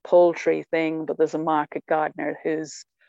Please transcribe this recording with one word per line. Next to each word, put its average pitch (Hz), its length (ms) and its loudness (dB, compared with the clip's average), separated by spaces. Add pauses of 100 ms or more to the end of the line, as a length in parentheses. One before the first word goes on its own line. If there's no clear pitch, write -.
poultry 165 680 4
thing, 160 340 -2
but 160 140 -6
there's 156 160 0
a 160 40 -4
market 156 480 -2
gardener 151 560 -4
who's 156 440 -6 (220)